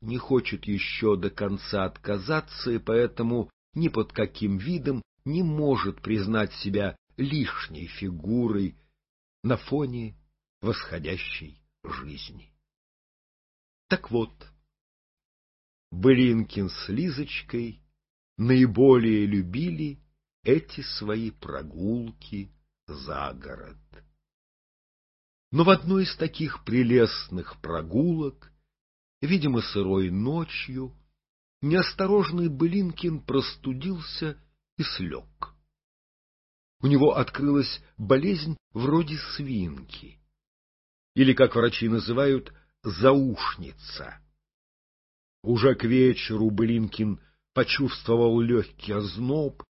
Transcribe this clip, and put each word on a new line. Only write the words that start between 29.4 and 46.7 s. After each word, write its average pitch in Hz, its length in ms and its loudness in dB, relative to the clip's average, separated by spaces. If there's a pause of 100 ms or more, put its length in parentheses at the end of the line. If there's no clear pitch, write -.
сырой 95 480 0
ночью, 131 840 -4 (640)
неосторожный 175 840 2
Былинкин 170 760 -2
простудился 139 1200 -6 (360)
и 160 60 -2
слег. - 720 -8 (1200)
У 135 80 0
него 143 300 6
открылась 139 640 0 (140)
болезнь 151 600 0 (140)
вроде 147 460 0 (180)
свинки, 92 840 -8 (960)
или, 131 180 6
как 131 220 4
врачи 117 340 2
называют, 127 640 0 (280)
«заушница». 104 1400 0 (1200)
Уже 117 320 4
к - 80 -8
вечеру 113 680 4
Былинкин 110 680 0 (340)